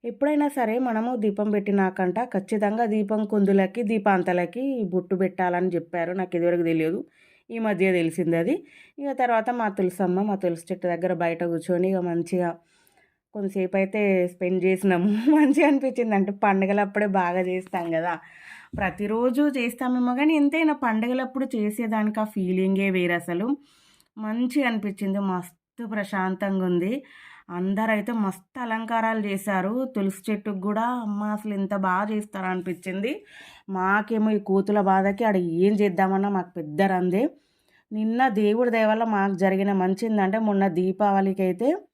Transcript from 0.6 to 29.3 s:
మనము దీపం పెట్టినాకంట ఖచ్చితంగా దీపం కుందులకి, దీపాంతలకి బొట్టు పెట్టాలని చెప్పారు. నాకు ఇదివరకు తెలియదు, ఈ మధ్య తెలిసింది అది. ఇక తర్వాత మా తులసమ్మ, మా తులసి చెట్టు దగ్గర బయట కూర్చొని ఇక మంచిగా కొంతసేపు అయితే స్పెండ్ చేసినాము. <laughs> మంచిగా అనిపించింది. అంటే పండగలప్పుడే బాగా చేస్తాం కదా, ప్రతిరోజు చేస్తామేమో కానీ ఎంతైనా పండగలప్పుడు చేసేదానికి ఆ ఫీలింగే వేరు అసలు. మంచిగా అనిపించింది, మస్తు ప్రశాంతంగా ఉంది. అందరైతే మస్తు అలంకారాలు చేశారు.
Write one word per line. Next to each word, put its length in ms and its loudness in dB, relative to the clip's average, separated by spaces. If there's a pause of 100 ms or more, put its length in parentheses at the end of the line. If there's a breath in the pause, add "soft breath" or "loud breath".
మనము 380 -2
దీపం 340 0
పెట్టినాకంట 720 0
ఖచ్చితంగా 640 -2
దీపం 380 0
కుందులకి, 580 2
దీపాంతలకి 800 0 (220)
బొట్టు 320 -2
పెట్టాలని 540 0
చెప్పారు. 420 -4
నాకు 240 -6
ఇదివరకు 300 2
తెలియదు, 340 0 (500 soft breath)
ఈ 80 -8
మధ్య 340 2
తెలిసింది 440 0
అది. 180 2 (440 loud breath)
ఇక 200 -6
తర్వాత 320 2
మా 200 -2
తులసమ్మ, 520 0
మా 140 -2
తులసి 300 -4
చెట్టు 220 -6
దగ్గర 260 0
బయట 300 -2
కూర్చొని 460 0
ఇక 140 0
మంచిగా 460 -2 (840 soft breath)
కొంతసేపు 420 -4
అయితే 240 0 (280)
స్పెండ్ 340 -2
చేసినాము. 440 2
<laughs> 300 4
మంచిగా 320 6
అనిపించింది. 460 0
అంటే 220 2
పండగలప్పుడే 760 2
బాగా 300 0
చేస్తాం 480 -4
కదా, 240 -2 (640 loud breath)
ప్రతిరోజు 760 0
చేస్తామేమో 640 -2
కానీ 220 2
ఎంతైనా 420 2
పండగలప్పుడు 760 -2
చేసేదానికి 680 -2
ఆ 60 0
ఫీలింగే 640 0
వేరు 260 0
అసలు. 320 -4 (680 soft breath)
మంచిగా 520 -2
అనిపించింది, 520 -2
మస్తు 680 -6
ప్రశాంతంగా 800 -4
ఉంది. 260 0 (560 loud breath)
అందరైతే 640 -2
మస్తు 480 -4
అలంకారాలు 640 -2
చేశారు. 480 -2 (140)